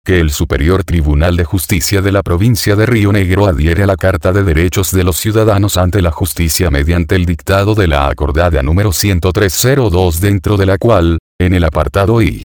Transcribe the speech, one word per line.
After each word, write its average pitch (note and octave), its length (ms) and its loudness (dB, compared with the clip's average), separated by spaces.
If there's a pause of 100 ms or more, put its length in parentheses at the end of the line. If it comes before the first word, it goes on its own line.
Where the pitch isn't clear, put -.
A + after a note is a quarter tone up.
que F#2 160 2
el D#2+ 120 2
Superior D#2 520 0
Tribunal D#2+ 540 0
de F2 60 0
Justicia G2 580 -2
de G2 100 0
la G2 120 0
Provincia G#2 520 0
de G#2+ 120 2
Río G#2 240 2
Negro G2 340 2
adhiere E2 380 2
a - 20 2
la G2 120 0
Carta F#2 340 0
de G2+ 120 0
Derechos F2 480 0
de F#2+ 120 0
los F#2 140 -2
Ciudadanos G#2 600 0
ante F#2 240 0
la E2 80 0
Justicia E2 640 -2
mediante D#2+ 440 0
el F2+ 120 0
dictado G2 480 -2
de G2+ 120 2
la C#2+ 200 0
acordada D2 560 0
número F2 300 0
ciento F#2 380 0
tres G2 240 0
cero B2+ 360 0
dos, E2+ 280 0
dentro G2+ 380 0
de F#2+ 80 2
la F#2+ 140 0
cual, E2+ 400 2 (200)
en F2+ 140 2
el F2 100 2
apartado E2+ 560 0
I, - 300 0